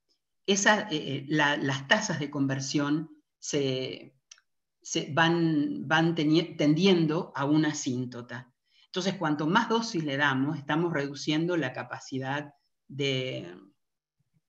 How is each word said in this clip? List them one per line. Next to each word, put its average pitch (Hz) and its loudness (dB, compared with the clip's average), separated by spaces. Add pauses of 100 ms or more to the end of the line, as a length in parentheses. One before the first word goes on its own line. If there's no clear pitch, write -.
(460)
esa, 208 4
eh, - -6
eh, 139 -4
la, 147 2
las 135 -2
tasas 208 0
de 143 -4
conversión 143 -2 (280)
se, 131 -4 (680)
se - -6
van, 165 2
van 165 4
teni-, 160 2
tendiendo 165 4
a 139 -2
una 151 4
asíntota. 123 -6 (340)
Entonces, 185 -4
cuanto 151 -2
más 220 4
dosis 226 0
le 143 -2
damos, 143 2
estamos 165 0
reduciendo 156 -2
la 131 -2
capacidad 131 -8 (360)
de, 131 -4 (960)